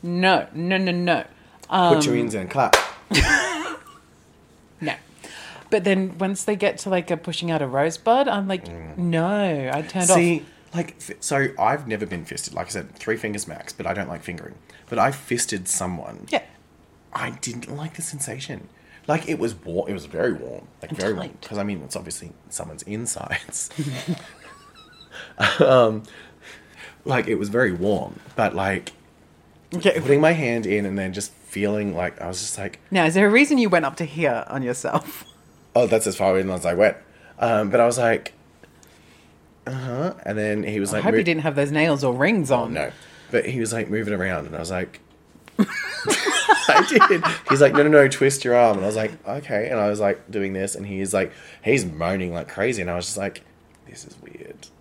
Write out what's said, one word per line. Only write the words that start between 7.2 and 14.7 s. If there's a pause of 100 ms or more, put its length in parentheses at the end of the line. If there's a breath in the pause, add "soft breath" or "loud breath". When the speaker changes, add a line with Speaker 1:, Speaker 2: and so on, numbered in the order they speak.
Speaker 1:
out
a
rosebud,
I'm
like,
Speaker 2:
Mm.
Speaker 1:
"No,"
I
turned
Speaker 2:
See, (300 loud breath)
Speaker 1:
off.
Speaker 2:
like,
f-,
so (100)
I've
never
been
fisted.
Like
I
said,
three
fingers
max,
but
I
don't
like
fingering. (340 loud breath)